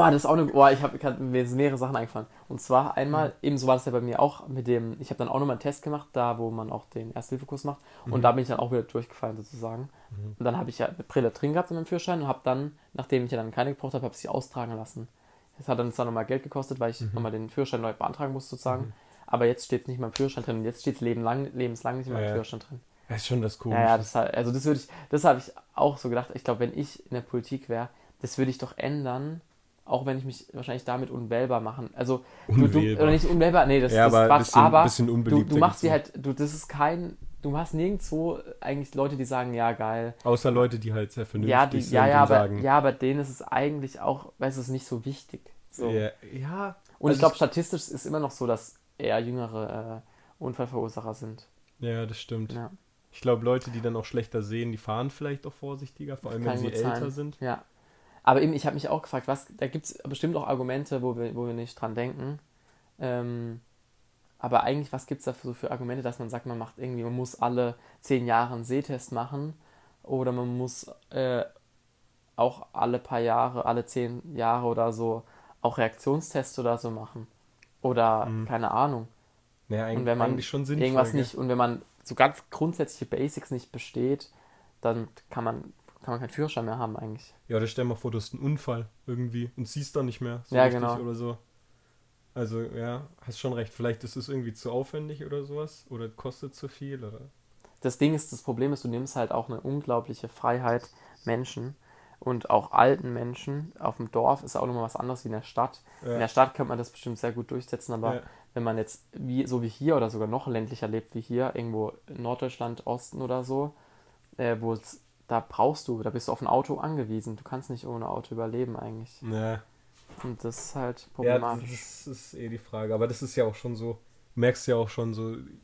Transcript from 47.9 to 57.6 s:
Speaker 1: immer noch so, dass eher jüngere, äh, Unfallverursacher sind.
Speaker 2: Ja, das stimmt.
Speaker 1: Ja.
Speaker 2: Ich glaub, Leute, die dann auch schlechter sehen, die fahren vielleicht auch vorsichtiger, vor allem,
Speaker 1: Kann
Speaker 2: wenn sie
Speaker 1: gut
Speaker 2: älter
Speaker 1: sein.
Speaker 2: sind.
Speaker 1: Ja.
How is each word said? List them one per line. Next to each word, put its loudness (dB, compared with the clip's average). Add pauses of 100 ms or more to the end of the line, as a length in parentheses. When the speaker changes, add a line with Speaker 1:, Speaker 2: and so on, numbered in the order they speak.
Speaker 1:
immer -2
noch -4
so, -4
dass -2 (220)
eher 0
jüngere, -6
äh, -20
Unfallverursacher -6
sind. -12 (340)
Speaker 2:
Ja, -4
das -8
stimmt. -8
Speaker 1:
Ja. -10 (420)
Speaker 2:
Ich -20
glaub, 4
Leute, 2
die -6
dann -2
auch -4
schlechter -2
sehen, -4
die -6
fahren -4
vielleicht -8
auch -10
vorsichtiger, -12
vor -10
allem, -4
Speaker 1:
Kann 0
Speaker 2:
wenn -2
sie -2
Speaker 1:
gut -2
Speaker 2:
älter 0
Speaker 1:
sein. -2
Speaker 2:
sind. -8
Speaker 1:
Ja. -4 (640)